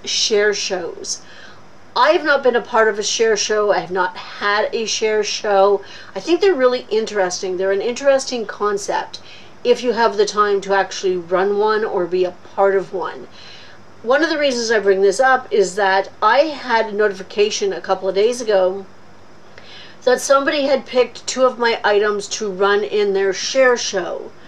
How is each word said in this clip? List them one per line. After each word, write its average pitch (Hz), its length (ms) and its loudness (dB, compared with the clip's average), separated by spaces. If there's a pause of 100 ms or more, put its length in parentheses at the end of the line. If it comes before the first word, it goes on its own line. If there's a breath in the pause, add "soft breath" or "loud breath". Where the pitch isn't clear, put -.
share 208 480 0
shows. - 680 -8 (760 loud breath)
I 262 160 4
have 330 120 2
not 285 200 2
been 247 120 4
a 240 60 2
part 226 260 2
of 208 120 0
a 208 40 -4
share 226 320 2
show. 208 360 0
I 180 80 0
have 165 120 -6
not 180 240 -2
had 202 560 -2
a 226 140 -4
share 214 380 -2
show. 202 580 2 (340 loud breath)
I - 40 -8
think 330 200 0
they're 392 140 4
really 254 360 2
interesting. 202 680 -2
They're 190 160 0
an 196 80 -2
interesting 254 640 0
concept 196 760 -4 (440 loud breath)
if 240 200 2
you 247 100 0
have 214 220 2
the 208 100 2
time 202 360 0
to 190 120 -2
actually 190 440 0
run 185 400 0
one 214 260 0
or 190 220 -2
be 180 180 0
a 180 120 -4 (200)
part 196 200 2
of 185 180 -4
one. 156 340 -8 (760 loud breath)
One 269 200 2
of 320 60 2
the 320 80 -2
reasons 240 340 -2
I 226 80 2
bring 190 220 2
this 196 180 4
up 262 320 2
is 185 240 2
that 190 340 2 (120)
I - 200 4
had 247 440 -2
a 208 80 -8
notification 202 800 0
a 165 80 -8
couple 190 260 -2
of 185 80 -2
days 233 240 2
ago 196 460 0 (1200 loud breath)
that 247 180 2
somebody 277 460 2
had 269 180 0
picked 240 420 -2
two 254 160 0
of 247 160 2
my 233 240 0
items 208 440 2
to 214 220 -6
run 196 340 2
in 415 300 0
their 392 200 0
share 262 420 2
show. - 560 -6 (160 loud breath)